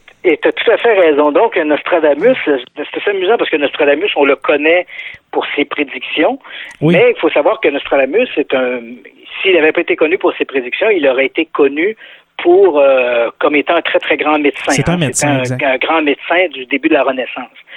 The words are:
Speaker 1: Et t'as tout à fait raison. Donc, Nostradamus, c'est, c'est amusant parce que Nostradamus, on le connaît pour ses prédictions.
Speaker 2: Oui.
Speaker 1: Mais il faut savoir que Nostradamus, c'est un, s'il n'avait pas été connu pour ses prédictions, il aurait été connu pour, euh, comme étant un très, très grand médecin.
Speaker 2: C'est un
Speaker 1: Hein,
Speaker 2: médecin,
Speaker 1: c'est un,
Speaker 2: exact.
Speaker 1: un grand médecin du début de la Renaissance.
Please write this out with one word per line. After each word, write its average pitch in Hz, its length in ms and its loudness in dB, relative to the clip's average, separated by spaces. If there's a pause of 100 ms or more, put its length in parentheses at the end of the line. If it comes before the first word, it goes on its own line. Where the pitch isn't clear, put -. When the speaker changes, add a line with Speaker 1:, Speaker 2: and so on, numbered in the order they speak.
(280)
Speaker 1:
Et 156 100 2
t'as - 160 -2
tout - 180 0
à 196 60 4
fait 226 220 2
raison. 151 320 4
Donc, 208 240 2
Nostradamus, 156 800 2 (100)
c'est, 143 120 0 (380)
c'est 165 160 -4
amusant 196 260 0
parce 175 140 0
que 160 60 0
Nostradamus, 147 580 0
on 143 100 0
le 139 100 2
connaît 160 520 0 (440)
pour 143 140 -4 (100)
ses 143 100 0
prédictions. 147 760 -4 (420)
Speaker 2:
Oui. 160 140 4
Speaker 1:
Mais 233 200 4
il - 40 -16
faut 160 100 2
savoir 165 320 0
que 170 80 2
Nostradamus, 143 640 0
c'est 147 220 -4
un, 127 240 -2 (640)
s'il 190 100 2
n'avait 156 180 4
pas 175 100 0
été 170 140 -2
connu 165 220 0
pour 165 180 0
ses 156 100 -4
prédictions, 135 440 -4
il 165 180 2
aurait 131 200 2
été 156 180 -4
connu 156 500 0 (480)
pour, 175 360 6
euh, 123 500 2 (100)
comme 151 160 0
étant 147 200 0
un 165 60 0
très, - 180 -2
très - 180 -2
grand 147 200 0
médecin. 147 340 -2
Speaker 2:
C'est 143 180 0
un 175 60 0
Speaker 1:
Hein, - 20 -2
Speaker 2:
médecin, 147 300 -2
Speaker 1:
c'est 147 60 0
un, 131 60 0
Speaker 2:
exact. 127 240 -4
Speaker 1:
un 131 140 0
grand 160 240 0
médecin 165 520 0
du 131 120 -12
début 139 240 -2
de - 40 2
la 139 100 4
Renaissance. 131 440 -6 (300)